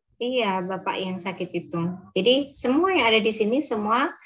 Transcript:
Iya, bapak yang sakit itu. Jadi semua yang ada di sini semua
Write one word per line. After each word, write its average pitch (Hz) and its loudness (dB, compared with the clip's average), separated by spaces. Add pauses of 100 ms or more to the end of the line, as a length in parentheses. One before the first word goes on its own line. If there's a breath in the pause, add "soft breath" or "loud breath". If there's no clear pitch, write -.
(180)
Iya, 226 -2
bapak 185 -4
yang 185 -4
sakit 180 -6
itu. 170 -4 (320)
Jadi 254 2
semua 330 2
yang 233 4
ada 220 6
di 214 2
sini 220 2
semua 240 0 (160 loud breath)